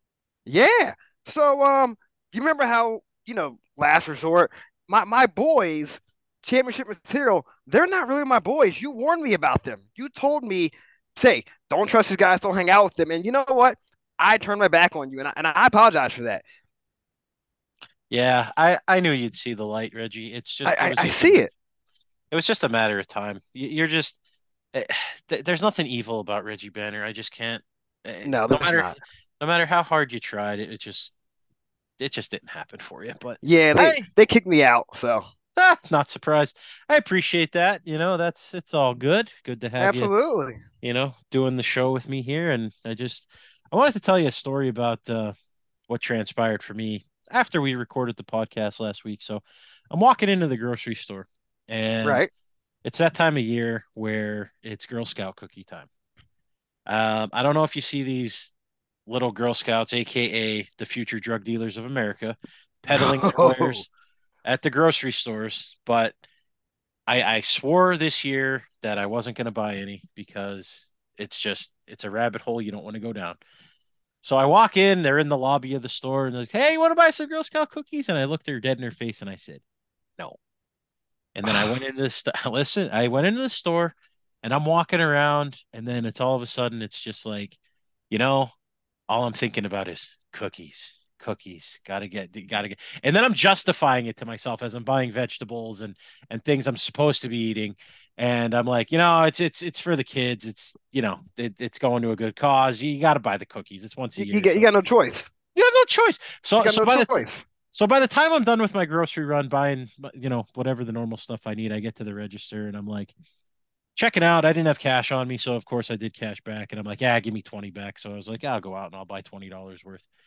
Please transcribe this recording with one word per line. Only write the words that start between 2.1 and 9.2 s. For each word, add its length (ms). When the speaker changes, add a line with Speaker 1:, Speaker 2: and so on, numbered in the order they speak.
Speaker 1:
you 80
remember 240
how, 360
you 100
know, 240
Last 300
Resort, 440
my, 180
my 220
boys, 720
Championship 460
Material, 560
they're 200
not 220
really 160
my 140
boys. 420
You 100
warned 300